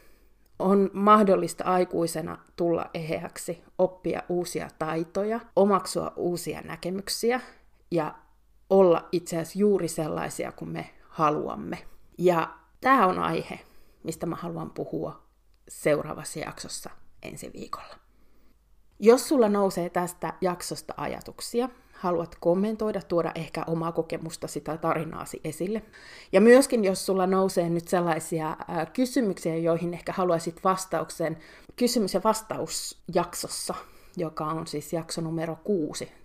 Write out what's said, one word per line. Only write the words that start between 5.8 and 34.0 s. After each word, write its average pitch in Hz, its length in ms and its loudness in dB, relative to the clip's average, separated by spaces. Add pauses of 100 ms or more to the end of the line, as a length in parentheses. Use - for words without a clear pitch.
uusia 160 440 -4
näkemyksiä 190 800 -4 (500)
ja 156 240 -2 (560)
olla 185 420 6
itse 175 240 -2
asiassa 165 220 -6
juuri 196 300 2
sellaisia 165 640 -6
kuin 165 180 -10
me 165 200 -8 (180)
haluamme. - 680 -2 (400)
Ja 175 360 2 (260)
tää 254 260 6
on 180 120 0
aihe, - 420 -4 (420)
mistä - 240 -8
mä 160 100 -6
haluan 165 340 -10
puhua - 520 -8 (460)
seuraavassa - 680 -2
jaksossa - 520 -12 (320)
ensi - 300 -12
viikolla. - 440 -14 (1080)
Jos 240 260 8
sulla 247 200 4
nousee 190 420 0
tästä 175 500 -4
jaksosta 175 560 -4
ajatuksia, - 720 -6 (240)
haluat 170 480 -4
kommentoida, 208 600 0
tuoda 170 320 0
ehkä 160 320 -6
omaa 165 260 -2
kokemustasi 160 680 -6
tai 147 180 -8
tarinaasi 160 680 -4
esille. 196 380 -4 (500)
Ja 185 80 8
myöskin, 240 440 8
jos 190 220 0
sulla 185 200 2
nousee 190 420 2
nyt 170 200 -2
sellaisia, 160 680 0 (120)
ää, 165 180 -2
kysymyksiä, 214 720 0
joihin 170 380 0
ehkä 170 180 -10
haluaisit 175 520 -2
vastauksen 160 760 -2 (380)
kysymys- 233 380 2
ja 185 100 2
vastausjaksossa, - 1500 -4 (420)